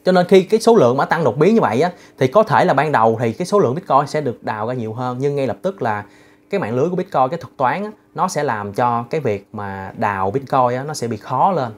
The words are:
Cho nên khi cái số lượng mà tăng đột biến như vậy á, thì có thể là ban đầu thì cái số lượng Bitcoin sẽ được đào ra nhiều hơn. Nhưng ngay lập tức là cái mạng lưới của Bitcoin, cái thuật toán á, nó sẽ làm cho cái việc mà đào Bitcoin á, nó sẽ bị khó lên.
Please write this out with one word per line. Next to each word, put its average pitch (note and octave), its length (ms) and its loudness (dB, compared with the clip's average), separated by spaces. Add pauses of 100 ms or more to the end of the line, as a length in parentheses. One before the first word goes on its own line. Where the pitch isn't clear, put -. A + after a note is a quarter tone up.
Cho F#3 80 2
nên F3+ 160 4
khi F#3+ 160 8
cái A3 160 2
số A#3 160 4
lượng C3 220 4
mà D#3 80 0
tăng E3 180 0
đột A#2+ 140 0
biến F#3 180 4
như G#3 60 4
vậy A#2 200 0
á, F3 100 0 (260)
thì C3+ 100 2
có G#3 160 4
thể C3+ 220 2
là E3+ 80 2
ban D3 180 0
đầu A2+ 280 4
thì A#2 140 -2
cái F3+ 120 -6
số G3+ 140 2
lượng C3 160 2
Bitcoin D3 320 0
sẽ D3+ 140 -4
được B2 220 -6
đào A2 240 -6
ra B2+ 60 -4
nhiều A2 200 -6
hơn. B2+ 260 -6
Nhưng C#3+ 160 -2
ngay C3+ 120 -2
lập G#2 140 -4
tức G3 200 -6
là G#2 240 -4 (440)
cái G3 100 -2
mạng A2+ 160 -4
lưới D3+ 140 0
của F3+ 60 -6
Bitcoin, D3+ 340 -2
cái B2+ 100 -8
thuật - 180 -18
toán C#3 260 -2
á, G#3+ 80 -10 (240)
nó E3 120 -2
sẽ D3 160 -4
làm G#2 300 -4
cho A#2+ 360 -2
cái D#3+ 120 -6
việc G#2 320 -4
mà G2 440 -10
đào G2+ 340 -2
Bitcoin B2+ 460 -2
á, C3+ 100 -8
nó D#3 60 -8
sẽ A#2+ 140 -6
bị A2+ 100 -6
khó C#3+ 340 -2
lên. C3 260 -4